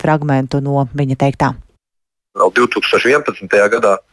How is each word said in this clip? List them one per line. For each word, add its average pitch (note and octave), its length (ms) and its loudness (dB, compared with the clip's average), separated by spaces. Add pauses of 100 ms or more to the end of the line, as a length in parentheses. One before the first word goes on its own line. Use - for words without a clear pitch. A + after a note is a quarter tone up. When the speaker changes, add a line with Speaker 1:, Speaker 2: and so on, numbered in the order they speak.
Speaker 1:
fragmentu C#3+ 560 0
no C#3 320 0
viņa C#3 240 -2
teiktā. C3+ 380 0 (840)
Speaker 2:
Vēl - 220 2
divtūkstoš - 500 0
vienpadsmitajā C#3+ 640 0
gadā A#2 220 2 (180)